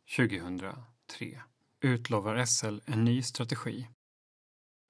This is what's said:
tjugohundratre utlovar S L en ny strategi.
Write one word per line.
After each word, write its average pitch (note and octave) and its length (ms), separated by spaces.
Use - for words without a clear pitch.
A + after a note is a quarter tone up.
tjugohundratre F#2+ 1400
utlovar A2+ 540
S A#2+ 280
L G#2+ 220
en A2+ 200
ny B2 160
strategi. A#2 680